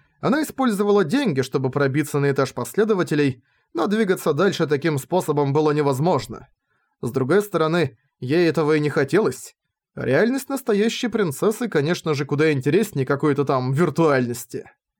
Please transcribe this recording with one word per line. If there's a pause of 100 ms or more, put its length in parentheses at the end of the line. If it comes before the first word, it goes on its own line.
(220)
она
использовала
деньги,
чтобы
пробиться
на
этаж
последователей, (300)
но
двигаться
дальше
таким
способом
было
невозможно. (540)
С
другой
стороны, (220)
ей
этого
и
не
хотелось. (400)
Реальность
настоящей
принцессы,
конечно
же,
куда
интереснее
какой-то
там
виртуальности. (300)